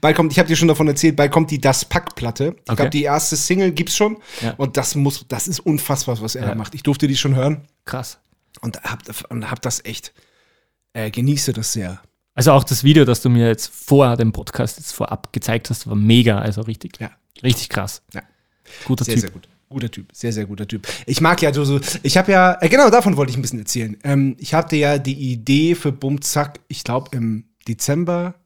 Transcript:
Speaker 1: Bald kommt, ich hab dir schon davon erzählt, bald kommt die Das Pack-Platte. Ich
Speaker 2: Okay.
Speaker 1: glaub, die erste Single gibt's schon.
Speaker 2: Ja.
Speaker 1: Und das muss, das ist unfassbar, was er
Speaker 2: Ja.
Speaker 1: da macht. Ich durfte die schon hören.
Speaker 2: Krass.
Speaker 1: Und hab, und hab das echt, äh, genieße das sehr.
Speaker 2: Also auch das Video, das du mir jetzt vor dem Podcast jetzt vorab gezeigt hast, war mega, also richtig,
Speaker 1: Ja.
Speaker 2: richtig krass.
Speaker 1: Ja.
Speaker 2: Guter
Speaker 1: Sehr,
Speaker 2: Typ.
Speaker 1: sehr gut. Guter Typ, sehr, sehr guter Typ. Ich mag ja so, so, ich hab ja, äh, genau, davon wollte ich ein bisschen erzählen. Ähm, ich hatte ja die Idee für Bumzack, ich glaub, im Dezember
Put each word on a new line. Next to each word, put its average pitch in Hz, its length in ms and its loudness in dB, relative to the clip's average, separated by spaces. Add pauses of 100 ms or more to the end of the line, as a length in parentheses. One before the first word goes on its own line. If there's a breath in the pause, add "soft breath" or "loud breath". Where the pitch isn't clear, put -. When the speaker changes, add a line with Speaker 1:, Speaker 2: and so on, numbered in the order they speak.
Speaker 1:
Bald 156 140 2
kommt, 160 160 2
ich 139 80 0
hab 170 80 4
dir 160 80 0
schon 165 120 4
davon 156 200 4
erzählt, 156 280 2
bald 143 160 2
kommt 160 200 2
die 143 100 -4
Das - 240 2
Pack-Platte. 135 680 -4 (100)
Ich - 60 -6
Speaker 2:
Okay. 113 100 -2
Speaker 1:
glaub, 120 100 0
die 147 120 0
erste 147 320 -2
Single 185 360 0
gibt's 160 240 -4
schon. 214 220 0 (240 loud breath)
Speaker 2:
Ja. 113 160 -4
Speaker 1:
Und 139 200 -2
das 127 180 -4
muss, 139 320 0
das - 200 -6
ist 185 120 -6
unfassbar, 139 640 -2
was 110 140 -6
er 127 80 -6
Speaker 2:
Ja. 101 60 -2
Speaker 1:
da 101 60 -6
macht. 107 200 -8
Ich 131 80 -14
durfte 143 240 0
die 135 100 0
schon 135 180 0
hören. 147 260 0 (240)
Speaker 2:
Krass. - 320 -10 (440)
Speaker 1:
Und 117 220 -10
hab, 113 160 -8 (300)
und 110 220 -8
hab 117 100 -10
das - 240 -6
echt, - 260 -12 (840)
äh, 110 180 -6
genieße 139 420 0
das - 180 -4
sehr. 95 300 -8 (320)
Speaker 2:
Also 131 180 4
auch 135 140 8
das 113 180 -4
Video, 147 220 8
das 123 160 0
du 131 80 2
mir 117 180 4
jetzt - 260 -2
vor 131 440 4
dem 113 160 0
Podcast - 460 -6
jetzt - 120 -14
vorab - 400 -8
gezeigt - 380 -4
hast, - 180 -6
war 110 80 -4
mega, 110 440 6
also 104 220 -4
richtig, 110 380 -12
Speaker 1:
Ja. 113 120 -12 (320)
Speaker 2:
richtig 123 260 0
krass. 98 320 -6 (120)
Speaker 1:
Ja. - 80 -12 (640 loud breath)
Speaker 2:
Guter 127 200 -2
Speaker 1:
Sehr, 117 100 -2
Speaker 2:
Typ. - 60 2
Speaker 1:
sehr 90 100 -8
gut. - 160 -20 (200)
Guter 127 240 -8
Typ, 95 220 -18
sehr, - 180 -6
sehr 107 140 -6
guter 101 220 -10
Typ. 107 200 -10 (180 loud breath)
Ich 156 160 0
mag 170 200 4
ja 147 100 2
so, 143 140 0
so, 139 140 2 (240 loud breath)
ich 139 140 2
hab 190 120 2
ja, 185 320 6
äh, 165 80 4
genau, 269 220 8
davon 202 260 4
wollte 135 140 0
ich 120 60 -4
ein 139 40 -4
bisschen - 180 -6
erzählen. 110 440 -6
Ähm, 139 360 0
ich - 140 -8
hatte 160 220 0
ja 147 240 2
die 135 140 -4 (180)
Idee 139 440 2
für 151 160 -4
Bumzack, 143 760 -4
ich - 160 -12
glaub, 127 320 -6
im 113 300 -4 (220)
Dezember 175 680 -2 (100)